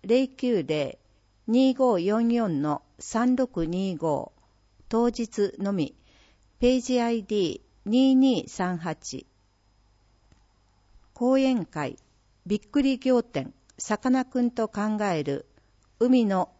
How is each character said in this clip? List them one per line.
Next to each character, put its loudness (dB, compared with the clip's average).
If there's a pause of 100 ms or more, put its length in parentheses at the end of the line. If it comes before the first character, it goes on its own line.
零 2
九 -2
零 -4 (500)
二 4
五 2
四 0
四 0
の -4 (160)
三 0
六 -2
二 -4
五。 -4 (560)
当 0
日 -4
の -2
み。 -2 (640)
ペ 4
ー -2
ジ -2
ア -2
イ -4
デ -6
ィ 0
ー -16 (240)
二 4
二 2
三 -4
八。 -10 (1900)
講 0
演 0
会、 -8 (480)
び -2
っ -8
く -2
り 0
仰 2
天、 -10 (240)
さ -4
か -2
な 2
ク -4
ン 0
と -4
考 -4 (100)
え -2
る、 -6 (540)
海 4
の 0 (100)